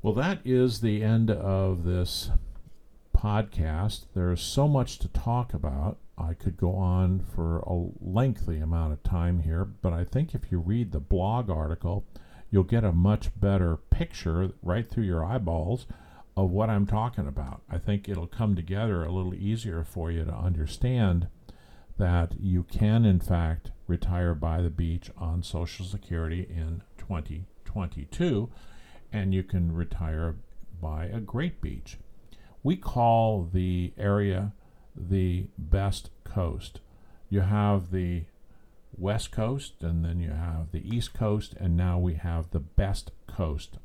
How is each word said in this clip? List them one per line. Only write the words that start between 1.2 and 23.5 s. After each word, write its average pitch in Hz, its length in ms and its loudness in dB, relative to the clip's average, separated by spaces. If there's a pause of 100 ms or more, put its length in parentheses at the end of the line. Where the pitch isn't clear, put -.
of 95 520 2
this 90 460 0 (840)
podcast. 101 1000 2
There's 90 280 2
so 139 260 2
much 135 320 2
to - 80 -2
talk 120 480 -2
about. 69 420 -2 (200)
I 82 180 -2
could - 220 -4
go 92 180 2
on 92 500 2 (100)
for 82 240 0
a 87 300 -2 (100)
lengthy 90 600 0
amount 80 340 0
of - 80 -8
time 87 380 2
here, 82 260 0
but 92 280 -2
I 85 100 0
think 147 320 -2
if - 160 -6
you 90 80 2
read 98 320 0
the 80 80 -2
blog 101 500 0
article, 85 560 -2 (440)
you'll 98 140 6
get 117 200 2
a 95 80 4
much 95 380 4 (100)
better 92 380 4
picture 90 760 0 (100)
right 101 280 -2
through 113 160 0
your 85 180 2
eyeballs 87 640 -2 (480)
of 95 140 4
what 101 200 2
I'm 101 160 4
talking 107 420 0
about. 67 420 -6
I - 80 -4
think 101 320 -2
it'll 90 180 -4
come 104 280 2
together 92 480 -2
a 80 80 -4
little 90 220 -2
easier 101 500 -4
for 82 280 -4
you 82 140 -2
to 82 80 -4
understand 87 960 2 (680)
that 87 420 2
you 90 240 2
can, 110 420 4
in 92 140 8
fact, 82 520 0 (160)